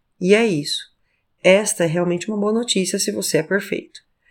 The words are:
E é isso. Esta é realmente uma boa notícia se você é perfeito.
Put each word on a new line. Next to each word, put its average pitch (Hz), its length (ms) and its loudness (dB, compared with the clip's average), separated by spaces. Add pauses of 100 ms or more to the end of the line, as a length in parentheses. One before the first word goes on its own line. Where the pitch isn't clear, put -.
(220)
E 190 120 4
é 226 140 4
isso. - 480 -6 (480)
Esta 196 400 4
é 170 40 2
realmente 175 420 -2
uma 214 100 -4
boa 208 140 0
notícia 202 440 -2
se 196 140 -4
você 196 280 -2
é 156 40 0
perfeito. - 640 -6 (240)